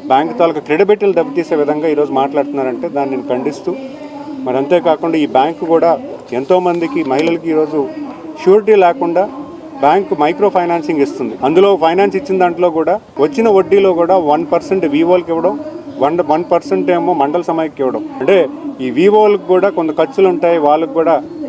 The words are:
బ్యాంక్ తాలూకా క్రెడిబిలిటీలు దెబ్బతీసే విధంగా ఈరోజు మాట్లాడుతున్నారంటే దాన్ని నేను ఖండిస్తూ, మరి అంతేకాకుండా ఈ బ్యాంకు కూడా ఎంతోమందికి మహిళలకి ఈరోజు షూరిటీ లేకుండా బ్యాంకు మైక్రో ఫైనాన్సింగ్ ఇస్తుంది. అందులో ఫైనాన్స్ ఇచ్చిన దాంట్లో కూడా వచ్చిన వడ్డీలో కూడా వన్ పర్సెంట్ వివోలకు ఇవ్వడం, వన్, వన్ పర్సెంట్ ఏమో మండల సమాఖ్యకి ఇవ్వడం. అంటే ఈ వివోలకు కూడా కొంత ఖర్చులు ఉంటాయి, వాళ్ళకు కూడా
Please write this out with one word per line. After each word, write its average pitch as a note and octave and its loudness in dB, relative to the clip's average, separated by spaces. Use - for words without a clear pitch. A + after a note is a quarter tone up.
బ్యాంక్ D#3 0
తాలూకా E3 2
క్రెడిబిలిటీలు G3 2
దెబ్బతీసే D#3+ -2
విధంగా D3+ 0
ఈరోజు D3 0
మాట్లాడుతున్నారంటే C#3 -2
దాన్ని C3+ -4
నేను - -8
ఖండిస్తూ, - -4
మరి B2+ -4
అంతేకాకుండా D#3 0
ఈ D3 0
బ్యాంకు D#3+ 0
కూడా D#3+ 2
ఎంతోమందికి E3+ 0
మహిళలకి E3 -2
ఈరోజు D3+ 0
షూరిటీ G#3 6
లేకుండా F3 2
బ్యాంకు F#3 2
మైక్రో D#3+ 0
ఫైనాన్సింగ్ E3+ -2
ఇస్తుంది. C3+ -2
అందులో F#3 4
ఫైనాన్స్ F#3 2
ఇచ్చిన F#3+ -2
దాంట్లో F3 2
కూడా D#3+ 0
వచ్చిన A3+ 2
వడ్డీలో F#3+ 4
కూడా E3+ 2
వన్ D#3 2
పర్సెంట్ F3 0
వివోలకు E3+ 2
ఇవ్వడం, E3 -2
వన్, D3+ 0
వన్ D#3+ 0
పర్సెంట్ F#3 0
ఏమో F3 0
మండల D3+ 0
సమాఖ్యకి D#3+ -4
ఇవ్వడం. A2 -2
అంటే D#3+ 2
ఈ B2+ -4
వివోలకు G3+ 4
కూడా F#3 2
కొంత D#3+ -4
ఖర్చులు F#3 2
ఉంటాయి, E3+ 2
వాళ్ళకు D3+ 2
కూడా D#3+ 0